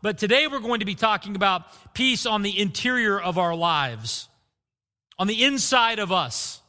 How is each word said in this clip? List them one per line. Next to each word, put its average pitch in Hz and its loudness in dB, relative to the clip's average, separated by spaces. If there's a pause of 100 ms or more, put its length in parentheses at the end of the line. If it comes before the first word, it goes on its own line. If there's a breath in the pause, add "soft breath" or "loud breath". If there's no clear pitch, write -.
but 202 -2
today 247 4
we're 277 -4
going 226 -2
to 208 -4
be 196 -4
talking 202 0
about 190 2 (320 loud breath)
peace 254 0
on 214 0
the 196 -2
interior 208 0
of 175 -2
our 175 2
lives, 139 -2 (880)
on 190 -2
the 220 0
inside 247 2
of 202 -2
us. 156 -4